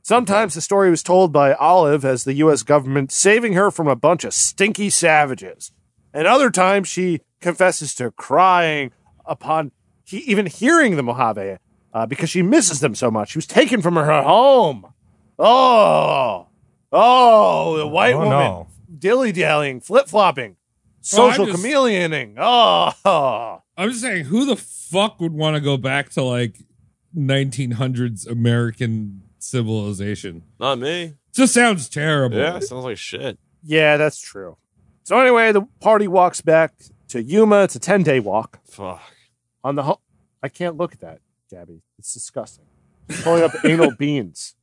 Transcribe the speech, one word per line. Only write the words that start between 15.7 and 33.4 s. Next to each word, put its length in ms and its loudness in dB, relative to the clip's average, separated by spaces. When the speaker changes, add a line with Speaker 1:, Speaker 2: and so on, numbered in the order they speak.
Speaker 1:
oh, 840 4
the 100 -4
white 280 0
Speaker 2:
Oh, 40 -2
Speaker 1:
woman. 120 0
Speaker 2:
no. 360 -2
Speaker 1:
Dilly-dallying, 840 -2
flip-flopping, 720 0
Speaker 3:
Oh, 760 -2
I'm 40 4
Speaker 1:
social 140 2
Speaker 3:
just 180 -4
Speaker 1:
chameleoning. 720 -2
Oh. 1200 0
Speaker 3:
I'm 120 -4
just 120 -8
saying, 240 -6
who 200 0
the 120 -2
fuck 640 -6
would 120 -4
wanna 280 -2
go 160 -2
back 340 -6
to, 120 -4
like, 340 -4
nineteen 580 -4
hundreds 560 -6
American 920 -4
civilization? 1040 -8
Speaker 4:
Not 200 -2
me. 340 -8
Speaker 3:
Just 200 2
sounds 340 0
terrible. 500 -2
Speaker 4:
Yeah, 220 -4
sounds 260 -12
like 120 -8
shit. 420 -12